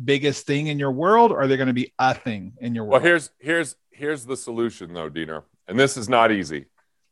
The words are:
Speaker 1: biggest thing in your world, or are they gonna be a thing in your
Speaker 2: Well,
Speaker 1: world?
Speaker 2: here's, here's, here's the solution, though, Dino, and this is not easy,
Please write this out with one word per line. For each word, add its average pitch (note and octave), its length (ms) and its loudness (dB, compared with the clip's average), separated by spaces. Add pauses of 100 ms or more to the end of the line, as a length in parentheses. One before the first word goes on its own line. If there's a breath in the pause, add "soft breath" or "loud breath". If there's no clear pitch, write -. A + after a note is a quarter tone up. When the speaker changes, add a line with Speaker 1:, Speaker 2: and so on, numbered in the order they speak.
Speaker 1:
biggest C#3 400 0
thing D3 220 -2
in D3 120 -4
your C#3 140 -2
world, G3+ 400 4
or - 80 -2
are C#3 60 2
they C3+ 100 2
gonna B2+ 160 0
be A#2+ 260 -4
a C3 140 2
thing G#2 480 -8
in A#2+ 140 -6
your A2+ 100 -6
Speaker 2:
Well, G#2+ 160 4
Speaker 1:
world? D3+ 40 2
Speaker 2:
here's, E3+ 340 2
here's, D#3+ 380 -4 (140)
here's D3 360 -8
the C3 100 -6
solution, A2+ 560 -6
though, E2 160 -8
Dino, D#2 360 -10 (220)
and G2 120 -2
this C3+ 180 2
is A2 120 -8
not A#2 220 4
easy, D#2+ 360 -4 (460)